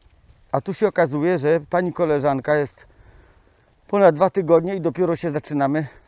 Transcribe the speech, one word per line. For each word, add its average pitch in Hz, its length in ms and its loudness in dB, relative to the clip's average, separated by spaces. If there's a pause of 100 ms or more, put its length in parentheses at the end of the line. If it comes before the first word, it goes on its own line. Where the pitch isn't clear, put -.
(520)
A 135 80 -2
tu 190 140 -8
się 214 140 0
okazuje, 160 500 0
że 151 220 0 (100)
pani 175 220 -2
koleżanka 147 640 0
jest 143 300 -6 (1000)
ponad 196 260 6
dwa 180 160 0
tygodnie 170 460 2
i 180 40 -6
dopiero 170 360 -2
się 170 140 -6
zaczynamy 143 560 -2 (220)